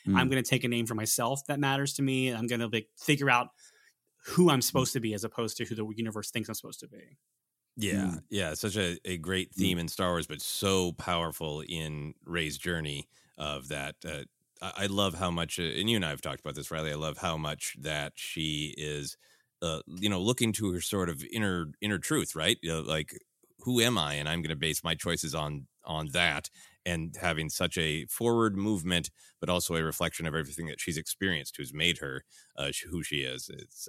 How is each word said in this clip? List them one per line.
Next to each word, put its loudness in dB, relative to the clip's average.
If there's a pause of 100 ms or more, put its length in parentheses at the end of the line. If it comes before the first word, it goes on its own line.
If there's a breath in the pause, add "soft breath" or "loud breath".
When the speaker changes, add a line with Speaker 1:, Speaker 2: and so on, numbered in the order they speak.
Speaker 1:
Mm. 6
Speaker 2:
I'm 4
gonna 4
take 2
a 4
name 2
for -2
myself 2
that 0
matters 2
to 0
me, 4
and 0
I'm 0
gonna, 0
like, 0
figure 4
out 4 (760 soft breath)
who 8
I'm 6
supposed 2
to 0
be 0
as -4
opposed -4
to -2
who -6
the -4 (100)
universe -4
thinks -4
I'm -6
supposed -12
to -16
be." -20 (640)
Speaker 3:
Yeah, 0
Speaker 1:
Mm. -12
Speaker 3:
yeah, -2
such -2
a, 0
a -2
great -2
Speaker 1:
Mm. 4
Speaker 3:
theme 2
in -2
Star 0
Wars, 0
but -8
so 2
powerful -2
in -6 (100)
Rey's -2
journey -4 (300 soft breath)
of -6
that. -6
Uh, -6 (380)
I, -8
I 0
love 2
how 0
much, -2
uh, 0
and 0
you 4
and 2
I 0
have -6
talked -6
about -8
this, -8
Riley. -2
I -2
love -4
how 0
much -4
that -4
she -4
is, -6 (460 soft breath)
uh, -2
you -2
know, 0
looking 2
to 0
her -4
sort 0
of -4
inner, 0 (120)
inner 0
truth, 0
right? 2
You -2
know, 0
like, -2 (480)
"Who 2
am 6
I?" 2
And -2
I'm 0
gonna -2
base 0
my 0
choices -2
on, -4 (180)
on -4
that, 4 (340 loud breath)
and -2
having 0
such -2
a 0
forward 4
movement, 0 (280 soft breath)
but -2
also 2
a 2
reflection -2
of -2
everything -4
that -8
she's -2
experienced, -2
who's -8
made 2
her, -8 (320 soft breath)
uh, -2
sh-, -6
who -4
she -4
is. -6
It's, -14